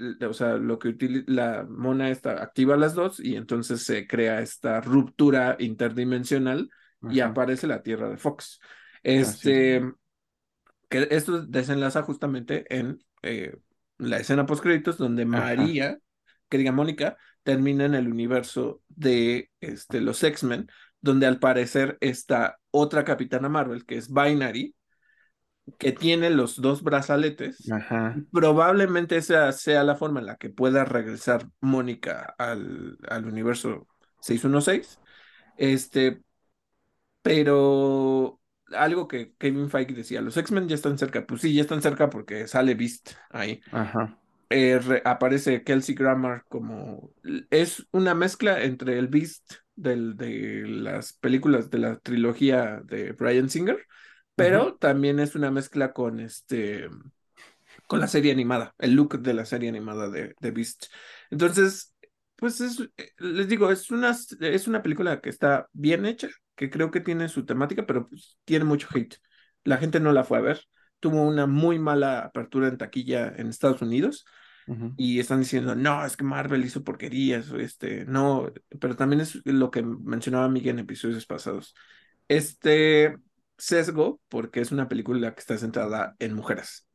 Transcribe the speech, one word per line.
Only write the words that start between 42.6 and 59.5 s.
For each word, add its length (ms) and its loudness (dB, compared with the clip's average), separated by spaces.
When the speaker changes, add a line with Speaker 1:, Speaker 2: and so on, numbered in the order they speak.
Speaker 1:
Beast 360 -6
ahí. 320 -6
Speaker 2:
Ajá. 460 -2
Speaker 1:
Eh, 300 6
re-, 260 0
aparece 580 2
Kelsey 320 0
Grammer 540 0
como, 600 -12
es 420 0
una 220 2
mezcla 500 0
entre 360 -2
el 80 0
Beast 460 -2
del, 420 -2
de 500 -8
las 460 -8
películas 580 2
de 80 -2
la 200 -2
trilogía 840 2
de 300 -8
Bryan 360 2
Singer, 360 -2
pero 320 6
Speaker 2:
Ujú. 100 -8
Speaker 1:
también 420 2
es 160 0
una 140 0
mezcla 440 -2
con 260 -4
este, 680 -6
con 120 0
la 80 0
serie 240 4
animada, 460 0
el 160 4
look 280 4
de 120 0
la 120 -2
serie 240 -4